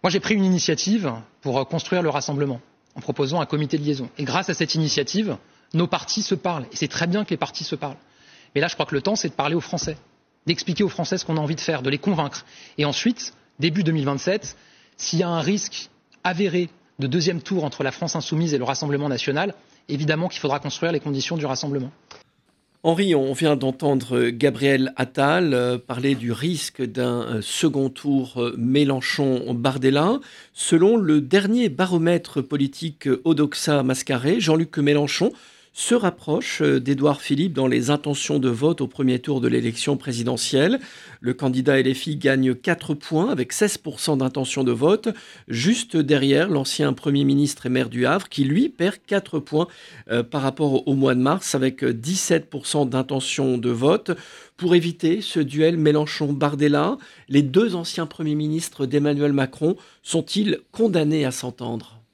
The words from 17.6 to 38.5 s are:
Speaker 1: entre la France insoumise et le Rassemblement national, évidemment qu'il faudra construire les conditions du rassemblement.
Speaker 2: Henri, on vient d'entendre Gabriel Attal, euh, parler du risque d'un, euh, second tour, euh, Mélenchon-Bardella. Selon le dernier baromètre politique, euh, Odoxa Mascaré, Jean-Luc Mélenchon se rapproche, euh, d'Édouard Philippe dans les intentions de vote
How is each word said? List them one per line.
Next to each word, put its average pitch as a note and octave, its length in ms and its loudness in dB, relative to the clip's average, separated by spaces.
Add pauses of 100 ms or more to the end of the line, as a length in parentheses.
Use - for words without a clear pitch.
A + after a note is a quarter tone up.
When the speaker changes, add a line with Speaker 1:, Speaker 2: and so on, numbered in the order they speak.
Speaker 1:
entre - 180 -6
la C3 100 -2
France - 240 -6
insoumise D#3+ 380 -2
et C3+ 60 0
le B2 40 -2
Rassemblement C#3+ 460 -2
national, D3 460 -2 (340)
évidemment D#3 380 -2
qu'il - 120 -8
faudra C#3+ 200 -2
construire D#3 320 -4
les D3+ 80 0
conditions C#3+ 380 -4
du D3 100 -4
rassemblement. C3+ 440 -4 (920)
Speaker 2:
Henri, E3+ 320 2
on C3+ 180 0
vient D3 220 2
d'entendre C3 760 0
Gabriel C3 680 2
Attal, C#3+ 600 2
euh, B2 240 0
parler B2+ 340 -2
du A#2+ 200 -2
risque C#3 500 -4
d'un, B2 380 -2
euh, A2 200 -4
second C3+ 480 0
tour, C3+ 480 -2
euh, A#2+ 220 0
Mélenchon-Bardella. C3+ 1600 2 (340)
Selon F#3+ 440 4
le D#3 240 4
dernier G3+ 480 2
baromètre E3+ 720 0
politique, C#3+ 640 -4
euh, B2+ 160 2
Odoxa D3 580 2
Mascaré, C3 580 0
Jean-Luc D#3+ 380 2
Mélenchon D3 540 2 (440)
se - 200 0
rapproche, F3+ 640 -2
euh, C#3+ 180 4
d'Édouard C3+ 400 0
Philippe D3+ 340 0
dans C3+ 120 0
les B2 240 0
intentions D3 480 -2
de C3 100 2
vote C#3 320 0